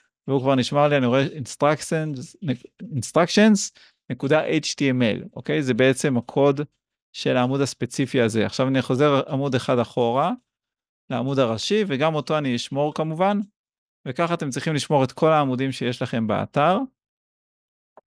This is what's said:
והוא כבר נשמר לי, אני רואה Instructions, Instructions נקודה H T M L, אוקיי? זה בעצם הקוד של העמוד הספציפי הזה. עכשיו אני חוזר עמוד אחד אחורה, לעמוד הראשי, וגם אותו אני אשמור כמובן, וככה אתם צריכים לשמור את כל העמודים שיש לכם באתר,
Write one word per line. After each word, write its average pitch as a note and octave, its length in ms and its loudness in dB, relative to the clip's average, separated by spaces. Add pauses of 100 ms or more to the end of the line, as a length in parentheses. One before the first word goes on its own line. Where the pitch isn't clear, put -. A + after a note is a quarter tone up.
(260)
והוא C3+ 140 0
כבר C3 140 2
נשמר C#3+ 340 2
לי, D3 80 2
אני C3 100 2
רואה C3+ 200 2
Instructions, D3+ 1080 -4 (460)
Instructions G3 960 2 (320)
נקודה C#3 380 0
H D#3 260 -2
T - 40 -20
M B2 440 2
L, - 100 -16
אוקיי? D3 300 -4
זה B2+ 120 0
בעצם C3 420 2
הקוד C#3 440 2 (520)
של C3+ 240 -2
העמוד B2+ 240 0
הספציפי C3+ 600 -2
הזה. A2 260 2
עכשיו C3 220 -2
אני C3 140 0
חוזר C#3 500 2
עמוד C#3 220 -2
אחד B2+ 240 0
אחורה, B2 520 0 (800)
לעמוד C3 280 -4
הראשי, C3 500 2
וגם D3 260 0
אותו D3+ 240 -2
אני C3 180 -2
אשמור C#3+ 380 -4
כמובן, E3+ 440 0 (720)
וככה E3 260 -2
אתם E3 160 -4
צריכים D3+ 240 -4
לשמור C#3 300 2
את B2+ 80 -2
כל D#3+ 200 2
העמודים C3+ 400 0
שיש B2 300 -4
לכם A#2+ 240 -2
באתר, C#3+ 520 0 (1400)